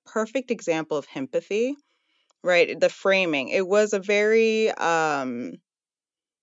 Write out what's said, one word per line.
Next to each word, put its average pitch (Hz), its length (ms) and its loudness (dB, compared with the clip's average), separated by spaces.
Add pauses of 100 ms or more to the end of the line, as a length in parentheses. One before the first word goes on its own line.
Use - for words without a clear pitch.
perfect 220 440 -4
example 160 460 -4
of 143 80 -4
himpathy, 208 720 -4 (680)
right? 175 380 2
The 180 80 4
framing. 180 600 0
It 190 180 0
was 208 240 2
a 208 60 0
very, 220 720 2
um, 139 840 -2 (880)